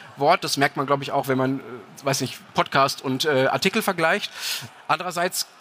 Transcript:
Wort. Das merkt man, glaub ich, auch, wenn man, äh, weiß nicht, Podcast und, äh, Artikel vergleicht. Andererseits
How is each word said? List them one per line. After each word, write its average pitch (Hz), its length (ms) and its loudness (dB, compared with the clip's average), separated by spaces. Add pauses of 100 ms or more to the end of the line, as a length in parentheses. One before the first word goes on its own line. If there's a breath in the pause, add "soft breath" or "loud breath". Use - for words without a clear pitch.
(160 loud breath)
Wort. 151 260 4
Das 156 140 -2
merkt 143 200 2
man, 139 100 -2
glaub 139 160 2
ich, 139 100 -8
auch, 139 160 0
wenn 131 100 2
man, 131 220 0
äh, - 440 -16
weiß 135 180 0
nicht, - 160 -6 (160)
Podcast 139 460 2
und, 135 260 -2
äh, 131 200 4
Artikel 190 340 0
vergleicht. 175 520 0 (560 loud breath)
Andererseits 170 580 -2 (140)